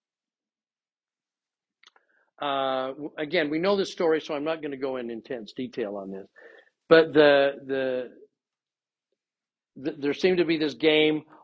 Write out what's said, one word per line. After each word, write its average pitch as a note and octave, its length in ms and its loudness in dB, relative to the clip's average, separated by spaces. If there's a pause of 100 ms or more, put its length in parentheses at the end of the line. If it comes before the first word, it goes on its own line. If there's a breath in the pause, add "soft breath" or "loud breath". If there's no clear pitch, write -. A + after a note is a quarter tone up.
(2500)
uh, C3+ 480 -2
w-, D3 300 -12
again, D3+ 320 -2
we D#3 80 -4
know G3 180 0
this F#3+ 160 -4
story, D#3+ 300 0
so D#3+ 120 -8
I'm C#3+ 100 -6
not D#3+ 180 -6
gonna C#3+ 140 -8
go C3 200 -6
in A#2+ 140 -8
intense A2+ 420 -10
detail A2+ 440 -8
on G2 140 -10
this. F#2+ 160 -12 (600 loud breath)
But D#3+ 240 6
the, C#3+ 400 6 (140)
the, C3 440 -4 (1700)
the, D3+ 220 -8
there C#3 160 -2
seemed F#3 240 2
to F3 60 2
be E3 120 0
this D3+ 180 -2
game D#3 500 2 (200 loud breath)